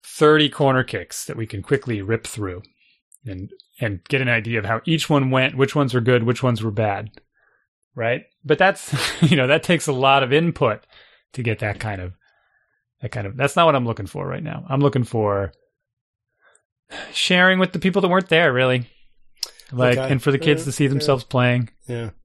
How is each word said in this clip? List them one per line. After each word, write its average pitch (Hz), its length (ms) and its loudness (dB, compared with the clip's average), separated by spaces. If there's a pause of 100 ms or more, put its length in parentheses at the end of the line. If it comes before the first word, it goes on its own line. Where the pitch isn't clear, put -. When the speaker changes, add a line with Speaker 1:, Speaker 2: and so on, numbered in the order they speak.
Speaker 1:
thirty 151 440 4
corner 131 360 0
kicks - 400 -10
that - 120 -10
we 113 100 -6
can 101 160 -10
quickly 120 400 -4
rip 110 240 -4
through 95 360 -10 (640)
and, 95 260 -12 (300)
and 104 240 -6
get 135 160 -2
an 127 80 -2
idea 113 300 0
of 101 80 -4
how 113 180 0
each 160 260 -2
one 135 200 2
went, 131 260 0
which 135 180 0
ones 135 200 0
were 123 60 2
good, 120 220 2
which 120 200 -2
ones 120 200 0
were 113 80 -2
bad." 104 400 -4 (840)
Right? 120 260 -2 (220)
But 151 140 2
that's, - 360 0 (280)
<laughs> - 0 -
you 165 140 4
know, 127 120 2
that 156 160 4
takes 170 240 0
a 143 40 -2
lot 135 300 4
of 127 100 0
input 147 540 0 (460)
to 127 100 -8
get 110 180 -2
that 104 200 -4
kind 104 200 -8
of, 92 140 -10 (880)
that 110 80 -8
kind 101 160 -8
of, 98 100 -10
that's 139 200 -2
not 170 100 4
what 151 100 4
I'm 123 100 0
looking 110 200 -4
for 95 200 -8
right - 160 -8
now. - 260 -10
I'm 135 120 0
looking 135 240 2
for 101 480 -2 (1600)
sharing 185 460 4
with 180 140 2
the 175 60 -6
people 190 240 0
that 190 60 2
weren't 185 200 2
there, 160 240 4
really. 127 360 0 (840)
Like, 123 260 2
Speaker 2:
Okay. 131 140 -2
Speaker 1:
and 131 100 0
for 147 80 2
the 139 80 2
kids 156 240 2
Speaker 2:
Yeah, - 40 -8
Speaker 1:
to 135 60 -6
see 147 120 0
Speaker 2:
yeah. 135 60 2
Speaker 1:
themselves 135 340 0
playing. 123 460 0 (180)
Speaker 2:
Yeah. 117 220 -8 (140)